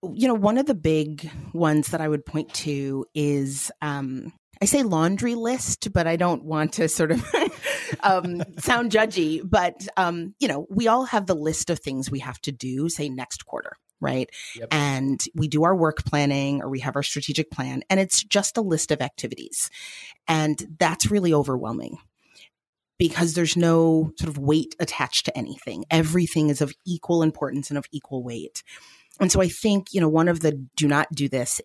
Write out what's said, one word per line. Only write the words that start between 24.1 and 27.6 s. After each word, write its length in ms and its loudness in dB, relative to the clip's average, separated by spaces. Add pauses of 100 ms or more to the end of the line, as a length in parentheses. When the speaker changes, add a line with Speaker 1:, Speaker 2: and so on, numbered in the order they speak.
Speaker 1:
sort 100 -2
of 100 -8
weight 400 0
attached 480 -2
to 100 -6
anything. 540 -10
Everything 600 4
is 100 0
of 120 0 (140)
equal 360 0
importance 480 -2